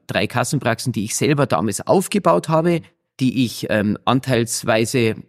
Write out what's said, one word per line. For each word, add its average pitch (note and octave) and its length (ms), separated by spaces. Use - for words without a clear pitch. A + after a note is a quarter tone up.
drei G2+ 200
Kassenpraxen, A#2+ 640
die G#2 100
ich A2+ 120
selber C#3+ 300
damals G2+ 400
aufgebaut F3 640
habe, D#3+ 320
die B2+ 260
ich, - 240
ähm, G#2 360
anteilsweise, A#2 1080